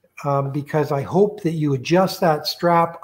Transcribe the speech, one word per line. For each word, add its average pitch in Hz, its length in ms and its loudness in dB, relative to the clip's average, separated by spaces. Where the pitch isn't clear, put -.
um, 139 300 -2
because 143 400 -2
I 139 80 -2
hope 185 400 0
that 160 100 0
you 151 220 0
adjust 156 480 0
that 156 260 2
strap 170 560 0